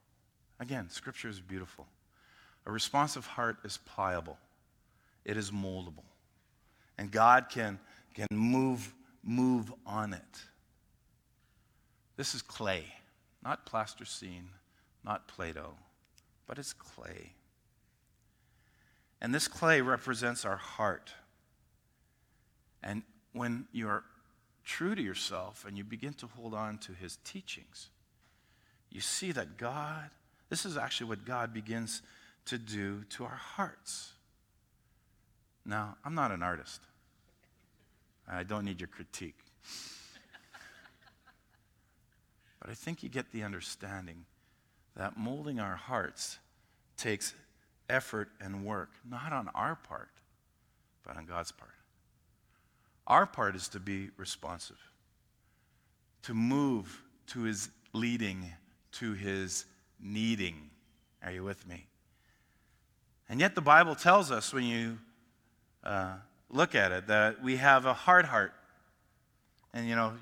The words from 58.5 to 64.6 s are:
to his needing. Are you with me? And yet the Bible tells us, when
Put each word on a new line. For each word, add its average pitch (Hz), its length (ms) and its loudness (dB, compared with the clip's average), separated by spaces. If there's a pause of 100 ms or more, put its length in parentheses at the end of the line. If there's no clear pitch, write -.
to 113 200 -4
his 95 540 -2 (340)
needing. 98 680 -2 (520)
Are 90 80 -6
you 92 140 -6
with 98 220 -6
me? 87 200 -14 (1400)
And 113 120 -2
yet 185 140 4
the 170 80 0
Bible 156 320 10
tells 175 360 8
us, 113 220 0
when 131 120 2